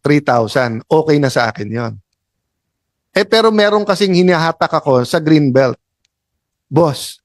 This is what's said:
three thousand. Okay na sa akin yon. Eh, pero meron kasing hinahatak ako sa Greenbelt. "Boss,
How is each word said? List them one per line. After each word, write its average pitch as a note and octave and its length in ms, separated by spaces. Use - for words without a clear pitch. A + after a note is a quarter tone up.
three D3 160
thousand. A#2+ 720
Okay D#3 240
na C#3 160
sa A#2+ 160
akin G#2+ 240
yon. A2+ 220
Eh, G3 80
pero A3 240
meron G#3 400
kasing G3 240
hinahatak E3+ 640
ako C3 320
sa E3 160
Greenbelt. C3+ 560
"Boss, D3+ 580